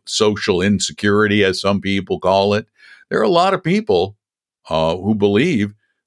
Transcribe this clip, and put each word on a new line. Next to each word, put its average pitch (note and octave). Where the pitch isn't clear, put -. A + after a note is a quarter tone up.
social G#2
insecurity, G#2
as F#2+
some G2
people G2
call G2
it? A2
There -
are -
a A3
lot F#3
of F#3
people, G#2+
uh, D#2+
who G2
believe G#2